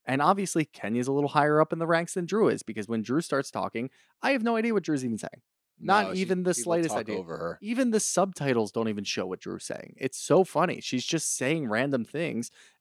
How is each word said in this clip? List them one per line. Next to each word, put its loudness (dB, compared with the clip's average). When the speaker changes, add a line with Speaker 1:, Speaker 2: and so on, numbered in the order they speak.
Speaker 1:
And 0
obviously, 0
Kenya's -4
a 0
little 0
higher 4
up 2
in -2
the -4
ranks 0
than -2
Drew 4
is, 2
because -6
when 0
Drew 0
starts -2
talking, -4
I 2
have 0
no 0
idea 2
what 2
Drew's 0
even -2
saying. -12
Not 4
Speaker 2:
No, -4
she, 0
Speaker 1:
even 0
the 2
Speaker 2:
people 0
Speaker 1:
slightest 2
Speaker 2:
talk 0
Speaker 1:
idea. -4
Speaker 2:
over -8
her. -6
Speaker 1:
Even 0
the 4
subtitles 2
don't 0
even -4
show -4
what -6
Drew's -10
saying. -10
It's -6
so 6
funny. -2
She's -4
just -2
saying -2
random 0
things -6